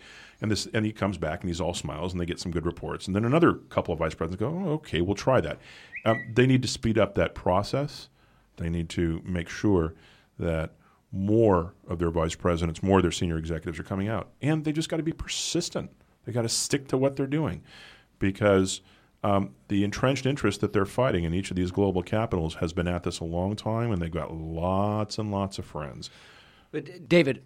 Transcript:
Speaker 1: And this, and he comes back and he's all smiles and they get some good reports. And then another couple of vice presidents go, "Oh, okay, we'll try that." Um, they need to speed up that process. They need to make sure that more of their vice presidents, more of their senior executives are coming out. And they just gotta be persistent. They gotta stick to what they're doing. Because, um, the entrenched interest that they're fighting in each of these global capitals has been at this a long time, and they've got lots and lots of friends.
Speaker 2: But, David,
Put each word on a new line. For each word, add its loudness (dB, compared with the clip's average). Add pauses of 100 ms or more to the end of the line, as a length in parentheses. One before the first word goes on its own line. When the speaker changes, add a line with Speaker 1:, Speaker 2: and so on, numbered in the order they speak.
(400)
Speaker 1:
And -2
this, -2
and 0
he -2
comes -2
back -4
and -2
he's -2
all -2
smiles -6
and -2
they -2
get -4
some -6
good -2
reports. -6
And -2
then 2
another 6
couple -4
of -2
vice 0
presidents -4
go, -2
"Oh, -4
okay, -2
we'll 0
try 2
that." -6 (480)
Um, 4 (140)
they 6
need 6
to -2
speed -2
up 4
that 2
process. 0 (480)
They -4
need -2
to 0
make -4
sure 2 (460)
that -2 (420)
more 4 (120)
of -6
their 2
vice 0
presidents, 0
more 6
of 6
their 2
senior -2
executives -6
are -8
coming -4
out. -4 (100)
And 0
they 0
just -4
gotta -2
be -2
persistent. -6 (340)
They -8
gotta 0
stick -2
to 2
what 2
they're -2
doing. -2 (560)
Because, 4 (420)
um, 2 (160)
the 2
entrenched 0
interest 0
that 0
they're 2
fighting 0
in 0
each -2
of -6
these 0
global 2
capitals -2
has -2
been -2
at -2
this -4
a -8
long -2
time, -2
and 0
they've -4
got -6
lots 0
and -4
lots -2
of -8
friends. -10 (600)
Speaker 2:
But, -10
David, 4